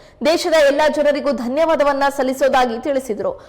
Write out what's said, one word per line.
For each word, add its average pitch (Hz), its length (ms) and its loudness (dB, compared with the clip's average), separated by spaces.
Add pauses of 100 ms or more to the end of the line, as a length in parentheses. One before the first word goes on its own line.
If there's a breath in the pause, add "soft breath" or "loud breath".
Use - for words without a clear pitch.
(260 loud breath)
ದೇಶದ 330 280 0
ಎಲ್ಲಾ 302 340 4
ಜನರಿಗೂ 294 440 0
ಧನ್ಯವಾದವನ್ನ 277 720 0 (140)
ಸಲ್ಲಿಸೋದಾಗಿ 262 600 0
ತಿಳಿಸಿದ್ರು. 233 520 -4 (180 loud breath)